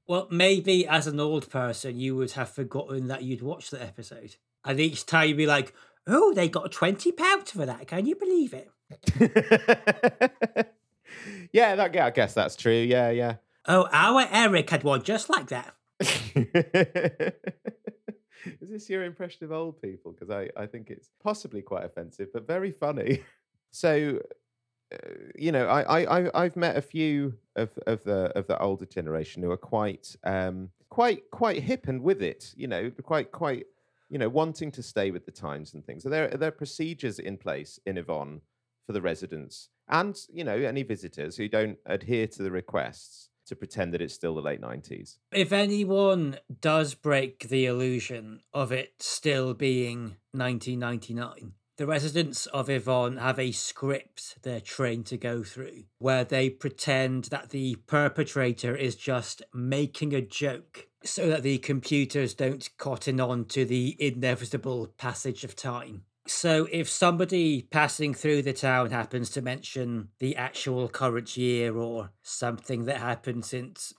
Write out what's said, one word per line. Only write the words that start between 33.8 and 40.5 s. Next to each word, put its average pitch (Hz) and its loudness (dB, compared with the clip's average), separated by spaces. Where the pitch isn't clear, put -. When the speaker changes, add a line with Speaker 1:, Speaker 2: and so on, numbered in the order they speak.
Speaker 2:
you 147 -6
know, 113 0
wanting 156 -2
to 123 -12
stay 98 -2
with 87 -8
the 92 -16
times 78 -10
and 76 -16
things. 78 -14
So 135 -6
there, 156 0
there 143 -2
are 151 -2
procedures 151 -6
in 98 -8
place 73 -8
in 95 -4
Yvonne 78 -6
for 113 -8
the 101 -2
residents 82 -6
and, 185 0
you 165 -8
know, 107 -2